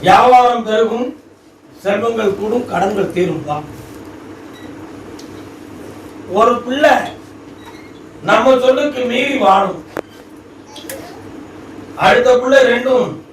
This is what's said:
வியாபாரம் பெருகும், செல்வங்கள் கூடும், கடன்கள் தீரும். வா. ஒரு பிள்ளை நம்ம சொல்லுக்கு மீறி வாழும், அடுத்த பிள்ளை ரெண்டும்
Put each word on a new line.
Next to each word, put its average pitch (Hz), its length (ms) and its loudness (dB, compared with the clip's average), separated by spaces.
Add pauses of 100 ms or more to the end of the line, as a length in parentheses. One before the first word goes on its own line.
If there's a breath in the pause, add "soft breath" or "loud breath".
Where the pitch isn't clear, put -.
வியாபாரம் 240 600 6
பெருகும், 220 400 0 (760)
செல்வங்கள் 208 560 -2
கூடும், 240 320 -4
கடன்கள் 185 440 -2
தீரும். 160 340 -2
வா. 147 80 -4 (2750)
ஒரு 240 140 4 (120)
பிள்ளை 269 300 2 (1300)
நம்ம 233 340 4
சொல்லுக்கு 269 380 0 (100)
மீறி 277 340 -2
வாழும், 190 340 2 (2250)
அடுத்த 247 240 4 (120)
பிள்ளை 269 180 4 (120)
ரெண்டும் 247 360 0 (260)